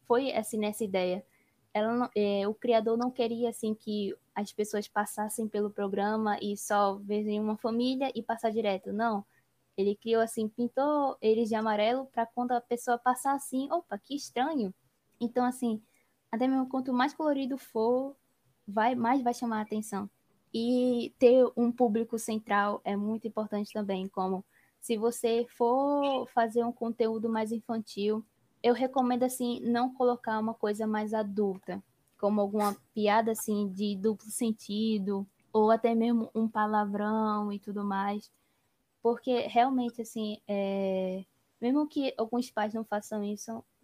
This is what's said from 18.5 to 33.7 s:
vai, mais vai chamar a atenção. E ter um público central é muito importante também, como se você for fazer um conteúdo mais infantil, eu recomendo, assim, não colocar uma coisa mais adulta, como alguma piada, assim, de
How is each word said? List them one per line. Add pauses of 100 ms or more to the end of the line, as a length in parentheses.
vai,
mais
vai
chamar
a
atenção. (420)
E
ter (100)
um
público
central
é
muito
importante
também,
como (360)
se
você
for
fazer
um
conteúdo
mais
infantil, (360)
eu
recomendo,
assim,
não
colocar
uma
coisa
mais
adulta, (380)
como
alguma (160)
piada,
assim,
de